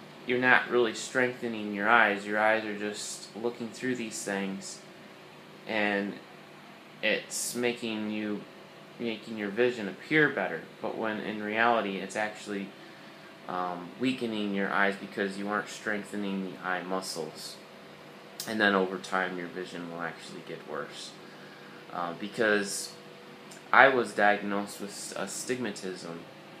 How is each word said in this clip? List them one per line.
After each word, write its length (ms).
you're 100
not 320
really 240
strengthening 800
your 140
eyes. 360
Your 140
eyes 260
are 140
just 580
looking 340
through 260
these 260
things, 580
and 460
it's 540
making 560
you, 300
making 360
your 120
vision 400
appear 400
better. 320
But 160
when 220
in 240
reality, 540
it's 180
actually, 540
um, 400
weakening 560
your 180
eyes 220
because 420
you 120
aren't 200
strengthening 760
the 200
eye 200
muscles. 720
And 100
then 160
over 220
time, 400
your 120
vision 440
will 80
actually 480
get 200
worse. 420
Uh, 260
because 720
I 200
was 240
diagnosed 640
with 80
s-, 260
astigmatism 1040